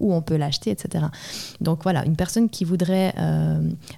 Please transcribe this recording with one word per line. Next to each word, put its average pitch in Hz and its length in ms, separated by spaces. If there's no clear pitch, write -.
ou 196 120
on 165 80
peut 160 140
l'acheter, 147 360
et 196 60
cetera. 156 340
Donc 160 220
voilà, 175 220
une 151 120
personne 220 320
qui - 160
voudrait, 185 520
euh, 156 520